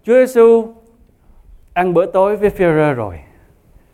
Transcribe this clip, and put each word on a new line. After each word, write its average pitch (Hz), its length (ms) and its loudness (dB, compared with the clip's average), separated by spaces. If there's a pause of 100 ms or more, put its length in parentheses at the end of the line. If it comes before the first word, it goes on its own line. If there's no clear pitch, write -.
Chúa 226 100 0
Giêsu 233 540 2 (1040)
ăn 180 220 -2
bữa 170 120 0
tối 196 300 -2
với 202 140 -2
Phêrô 156 440 0
rồi. 101 260 -10 (720)